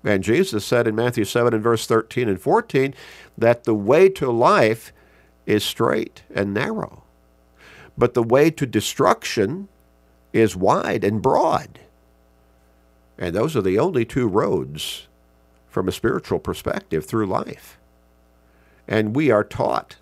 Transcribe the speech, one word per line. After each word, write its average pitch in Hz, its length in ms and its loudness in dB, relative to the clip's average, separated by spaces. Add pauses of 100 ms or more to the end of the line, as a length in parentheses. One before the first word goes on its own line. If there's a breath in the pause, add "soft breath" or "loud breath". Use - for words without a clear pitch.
And 98 180 0
Jesus 110 440 0
said 120 200 0
in 107 80 -2
Matthew 117 300 0
seven 120 300 0
and 107 80 -2
verse 117 240 0
thirteen 117 420 0
and 95 100 -2
fourteen 139 540 0 (460 loud breath)
that 117 260 2
the 113 100 2
way 139 360 6
to 139 200 -4
life 117 640 2 (540 soft breath)
is 107 180 0
straight - 600 -4 (100)
and 202 180 -4
narrow, - 520 -6 (920 loud breath)
but 127 160 0
the 120 100 0
way 135 280 4
to 151 160 -6
destruction 120 1000 -2 (680)
is 107 200 2
wide 110 500 0
and 107 180 0
broad. - 580 0 (1400)
And 85 180 -4
those 139 220 -2
are 104 60 0
the 95 160 2
only 143 260 0
two 123 240 -2
roads 90 760 -4 (680)
from 95 140 -2
a 92 40 -2
spiritual 113 460 -4
perspective - 680 -6
through 110 220 -4
life. - 540 -8 (1080 soft breath)
And 110 300 -2
we 151 140 2
are 107 140 4
taught - 580 -4